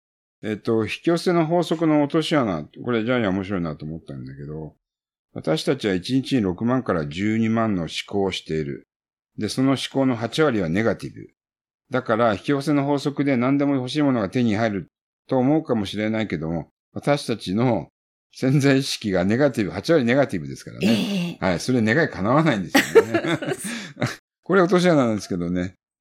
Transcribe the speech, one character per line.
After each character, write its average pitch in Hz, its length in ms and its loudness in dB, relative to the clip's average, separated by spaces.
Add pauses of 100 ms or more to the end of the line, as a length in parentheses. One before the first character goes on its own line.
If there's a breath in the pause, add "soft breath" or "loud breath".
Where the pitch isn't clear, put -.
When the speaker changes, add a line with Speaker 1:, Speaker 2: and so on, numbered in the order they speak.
(420)
Speaker 1:
え 107 100 -4
っ 107 60 -4
と、 113 260 2
引 104 60 -6 (120)
き 165 80 2
寄 170 80 2
せ 180 140 0
の 170 140 4
法 175 160 2
則 165 240 0
の 151 160 4
落 143 100 -2
と 160 100 2
し 156 140 -2
穴、 92 280 0 (200)
こ 120 80 -4
れ 113 120 0
ジ 120 60 -2
ャ 123 100 2
イ 110 60 2
ア 92 40 2
ン 90 40 0
面 95 100 -2
白 98 140 -4
い - 20 -2
な 78 160 -4
と 78 80 -14
思 80 140 -8
っ - 20 -14
た 73 140 -16
ん 64 100 -12
だ 67 100 -14
け 69 100 -14
ど、 76 320 -12 (580)
私 - 300 -2
た 135 120 0
ち 110 120 -4
は 95 60 2
一 92 200 -2
日 135 220 0
に 117 60 2
六 92 220 -2
万 123 180 0
か 101 120 -2
ら 78 120 -2
十 98 300 -2
二 113 120 2
万 113 260 0
の 87 80 -2
思 78 80 -6 (160)
考 101 180 -2
を 92 80 -2
し - 100 -6
て 80 120 -6
い 78 100 -2
る。 69 240 -12 (500)
で、 107 100 -4
そ 131 140 -2
の 135 80 2
思 127 80 0 (120)
考 135 140 0
の 127 120 0
八 117 260 -2
割 123 180 2
は 85 80 -2
ネ 92 140 0
ガ 101 140 0
テ - 100 -12
ィ 53 80 -12
ブ。 - 140 -18 (640)
だ 127 120 -2
か 113 140 0
ら、 113 160 4
引 95 80 -2
き - 100 -4
寄 139 100 2
せ 151 120 -2
の 139 120 2
法 143 140 0
則 139 260 -2
で 139 120 2
何 127 200 2
で 143 80 2
も 143 120 2
欲 127 120 -2
し 127 80 -6
い 151 60 2
も 135 100 2
の 120 80 0
が 95 80 -2
手 123 140 0
に 110 140 2
入 113 140 2
る 95 160 -4 (420)
と 131 100 2
思 143 220 4
う - 20 -6
か 139 120 0
も 104 120 0
し 101 100 -8
れ 107 140 -2
な 110 100 -2
い 104 80 -2
け 87 100 -4
ど 80 100 -4
も、 82 200 -4 (240)
私 143 340 -2
た 117 100 -2
ち 95 180 -6
の 110 340 0 (440)
潜 131 280 2
在 135 200 4
意 - 20 -2
識 - 300 -4
が 90 120 2
ネ 104 120 2
ガ 139 140 4
テ 120 120 -2
ィ - 20 2
ブ、 82 60 -4
八 95 220 -2
割 147 120 4
ネ 117 100 4
ガ 139 120 4
テ 101 100 -6
ィ 82 40 -2
ブ 69 80 -10
で 67 80 -10
す - 80 -20
か - 80 -18
ら 117 80 -18
ね。 190 600 0
Speaker 2:
え - 40 -6
え。 - 20 2
Speaker 1:
は - 80 2
い、 - 60 -4
そ 127 120 -2
れ 127 80 2
願 117 240 2
い 127 40 -2
叶 95 220 -4
わ 151 120 4
な 156 100 2
い 104 60 0
ん 90 60 -4
で - 60 -10
す - 280 4
よ - 60 6
ね。 - 180 -2
<laughs> - 1200 -6
こ 175 120 -2
れ 196 80 6
落 175 80 4
と 180 100 4
し 180 80 4
穴 143 180 4
な 113 60 0
ん 104 40 0
で 98 60 -4
す - 60 -14
け 98 80 -4
ど 87 140 -2
ね。 90 240 -2 (260)